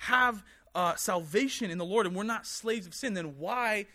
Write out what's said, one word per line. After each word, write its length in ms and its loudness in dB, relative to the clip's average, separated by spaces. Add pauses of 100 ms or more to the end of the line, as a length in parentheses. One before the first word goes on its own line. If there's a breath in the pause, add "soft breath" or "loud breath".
have, 440 2 (320 loud breath)
uh, 200 4
salvation 760 0
in 60 -4
the 80 -2
Lord 200 4
and 100 -2
we're 80 -2
not 220 -4
slaves 400 -4
of 80 -16
sin, 200 -4
then 240 -4
why 580 0